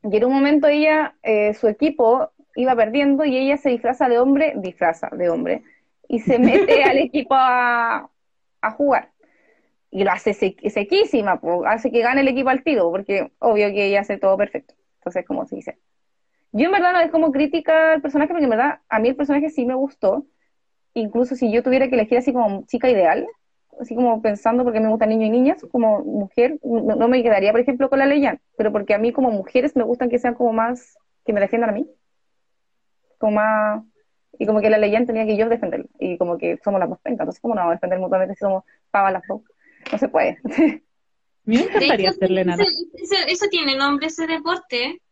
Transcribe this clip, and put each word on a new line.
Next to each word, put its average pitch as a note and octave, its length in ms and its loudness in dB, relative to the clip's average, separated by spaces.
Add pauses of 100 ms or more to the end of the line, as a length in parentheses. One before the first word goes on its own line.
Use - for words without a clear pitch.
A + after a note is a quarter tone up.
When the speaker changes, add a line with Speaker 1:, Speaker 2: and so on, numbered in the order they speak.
Speaker 1:
Y G#3+ 140 -2
en A3 80 2
un B3+ 80 2
momento C#4+ 340 2
ella, D4+ 560 2
eh, G#3+ 320 2
su A3+ 140 0
equipo B3+ 640 2 (260)
iba B3+ 180 0
perdiendo C#4 500 2
y C4 120 0
ella C#4 220 0
se C#4 100 -2
disfraza B3 400 0
de A#3 100 4
hombre, C4+ 380 2
disfraza F3 560 -4
de F3 180 -2
hombre, - 320 -4 (460)
y A#3 120 -2
se A#3+ 180 2
mete F4+ 440 4
Speaker 2:
<laughs> - 20 4
Speaker 1:
al C4+ 140 4
equipo C4+ 360 0
a, B3 760 0 (520)
a G#3+ 100 -2
jugar. C#4 400 0 (760)
Y G3 140 -2
lo G3 80 2
hace G3+ 200 -2
sec-, G3+ 380 -4
sequísima, A3 680 0
po, F3 260 -2
hace A3 240 0
que A#3 100 2
gane B3+ 220 0
el C4+ 60 2
equipo B3+ 200 -2
al C4 140 0
tiro, G#3 280 2
porque G3 400 -4 (100)
obvio G#3 320 2
que G3+ 160 -2
ella G3+ 120 2
hace G3+ 160 -6
todo G3 220 2
perfecto. - 340 -6 (280)
Entonces, - 260 -8
como - 200 -8
se - 100 -14
dice. - 220 -14 (720)
Yo A#3+ 140 0
en F#4 60 0
verdad F4+ 200 2
no F4+ 80 2
es E4 100 0
como D#4+ 200 2
crítica D#4+ 640 2
al D#4 80 0
personaje, D4+ 320 -2
porque E4 120 0
en B3+ 60 0
verdad A#3+ 380 0
a G#3+ 120 0
mí A#3 80 2
el C4+ 80 -2
personaje C#4+ 340 -2
sí B3+ 160 -4
me B3+ 80 -2
gustó. C#4 500 -2 (680)
Incluso A#3 420 -2
si A3+ 160 0
yo A#3+ 100 0
tuviera C4 260 2
que B3+ 80 0
elegir A#3 220 2
así B3 140 0
como G#3 340 -2
chica - 220 -2
ideal, G3+ 380 2 (540)
así A#3+ 160 -10
como A#3 260 0
pensando, A3+ 400 0
porque A#3 160 0
me A3 100 2
gustan A3 200 2
niños A3 180 0
y G#3+ 40 0
niñas, B3+ 320 2 (100)
como A3 320 2
mujer, C4 580 -2
no, A3 320 -2
no A#3 140 2
me B3 160 2
quedaría, G#3 260 2
por A#3 100 2
ejemplo, C4 300 0
con C4+ 80 2
la C4+ 80 4
Lei C#4+ 140 2
Yan, B3 200 -2 (160)
pero G#3+ 140 0
porque G#3 240 0
a G3+ 40 0
mí A#3 140 0
como B3+ 200 0
mujeres B3 420 -2
me A#3+ 100 2
gustan A#3+ 260 -2
que A#3+ 100 0
sean A#3+ 140 -2
como A#3+ 180 0
más, A#3 460 -4 (260)
que A3+ 80 -4
me G3+ 80 0
defiendan A3+ 300 0
a - 20 -4
mí. A3 160 -6 (1300)
Como G#3+ 140 0
más... G#3+ 500 0 (560)
y - 80 -4
como G#3+ 140 0
que G#3+ 100 2
la G#3+ 80 4
Lei G#3 140 2
Yan A#3+ 140 0
tenía A3 200 -2
que G#3+ 100 0
yo A3 120 0
defenderla, A3+ 380 -4 (120)
y F3+ 180 -6
como F3 220 -2
que E3+ 240 -4
somos G3 160 -2
las F3 120 -2
dos F3+ 100 -12
pencas, A3 240 -8
entonces F3+ 160 -10
¿cómo A#3 140 -4
no G3 80 -4
vamos E3+ 100 0
a E3+ 40 -2
defender F3+ 220 -4
mutuamente F#3 360 -2
si - 60 -16
somos F#3+ 220 -2 (300)
pavas G3 220 2
las F#3 120 -6
dos? G3 140 -10 (500)
No - 60 -4
se C4 120 -2
puede. - 320 0
<laughs> - 40 -20
Speaker 2:
A A#3 60 -6 (960)
mí A3 100 2
me C#4+ 60 4
encantaría F#4+ 340 0
Speaker 3:
De G3 60 -2
hecho, - 80 2
Speaker 2:
hacerle F#3 340 0
nada. F3 180 -2
Speaker 3:
ese, G4 120 -2 (200)
ese, F#4 220 -4 (160)
eso G4+ 180 -4
tiene D4 260 -2
nombre, C#4+ 320 -2
ese E4 180 -6
deporte. D#4+ 760 -6 (120)